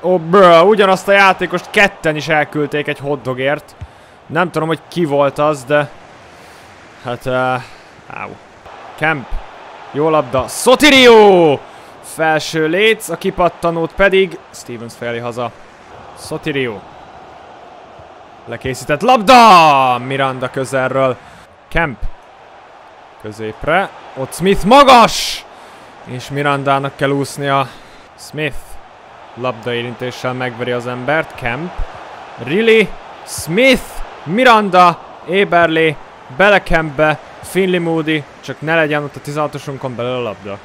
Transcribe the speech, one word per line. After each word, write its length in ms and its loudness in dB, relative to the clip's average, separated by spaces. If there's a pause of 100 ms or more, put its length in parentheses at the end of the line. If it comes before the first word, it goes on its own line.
Ó, 160 0
bruh, 500 6
ugyanazt 400 2
a 40 2
játékost 580 2
ketten 460 0
is 120 -8
elküldték 600 -2
egy 120 -6
hotdogért. 760 -6 (500)
Nem 260 -2
tudom, 160 -4
hogy 200 -2
ki 180 -4
volt 320 0
az, 260 -2
de 260 -2 (1120)
hát, 220 -10
ö, 60 -4 (760)
áú. 220 -14 (680)
Kemp. 320 -4 (640)
Jó 180 -2
labda. 380 -2
Sotiriou! 1120 6 (420)
Felső 680 -2
léc, 420 0
a 80 -8
kipattanót 760 -2
pedig 440 2 (140)
Stevens 460 -16
fejeli 220 -8
haza. 320 -8 (680)
Sotiriou. 600 -6 (1700)
Lekészített 560 -6
labda! 960 6
Miranda 520 -4
közelről. 680 -2 (500)
Kemp. 300 -4 (1200)
Középre. 680 -6 (260)
Ott 180 -12
Smith 320 -2
magas! 800 4 (600)
És 240 -14
Mirandának 680 -2
kell 140 -2
úsznia. 580 -4 (500)
Smith. 400 -10 (840)
Labdaérintéssel 920 -8
megveri 380 -8
az 160 -6
embert. 480 -6
Kemp. 360 -8 (720)
Rilly. 460 2 (360)
Smith. 580 0 (400)
Miranda. 760 2 (300)
Eberle. 680 2 (420)
Bele 260 4
Kempbe. 560 0 (220)
Finley 400 -2
Moody. 420 -4 (180)
Csak 200 -14
ne 140 -2
legyen 280 0
ott 120 -12
a 60 -18
tizenhatosunkon 760 -8
belül 160 -6
a 100 -6
labda. 440 -10